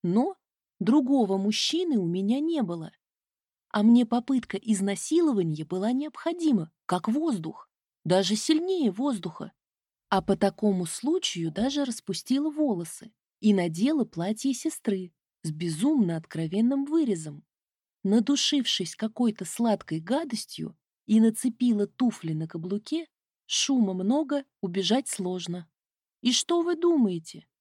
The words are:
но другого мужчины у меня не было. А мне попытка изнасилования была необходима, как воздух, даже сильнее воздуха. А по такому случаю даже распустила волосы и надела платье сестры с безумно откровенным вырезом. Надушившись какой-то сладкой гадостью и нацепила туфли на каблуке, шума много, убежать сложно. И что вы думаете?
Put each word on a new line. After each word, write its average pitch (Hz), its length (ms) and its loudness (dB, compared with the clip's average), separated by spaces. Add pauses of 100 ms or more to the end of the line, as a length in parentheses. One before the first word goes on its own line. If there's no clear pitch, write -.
но 226 320 2 (440)
другого 233 580 4
мужчины 254 600 0
у 180 80 0
меня 196 340 0
не 320 220 0
было. 170 300 -6 (840)
А 208 80 2
мне 233 240 8
попытка 240 520 -2
изнасилования 202 1080 0
была 185 260 -2
необходима, 302 800 0 (140)
как 180 220 -2
воздух, 226 600 -2 (380)
даже 185 300 2
сильнее 320 560 0
воздуха. 196 600 -4 (580)
А 190 120 2
по 185 160 0
такому 196 480 0
случаю 208 680 -4
даже 269 320 -2
распустила 269 680 -2
волосы 240 600 -4 (280)
и 208 120 4
надела 196 540 2
платье 214 480 -4
сестры 196 580 -6 (300)
с 160 80 -8
безумно 170 680 0
откровенным 202 680 -2
вырезом. 190 580 -2 (600)
Надушившись 233 920 0
какой-то 220 480 -2
сладкой 190 580 -2
гадостью 226 760 -6 (300)
и 220 120 6
нацепила 220 680 2
туфли 208 460 -2
на 160 140 -4
каблуке, 202 600 -6 (380)
шума 233 480 2
много, 277 520 0 (160)
убежать 196 460 0
сложно. 180 600 -6 (540)
И 247 100 0
что 339 300 0
вы 339 140 0
думаете? 262 720 0 (140)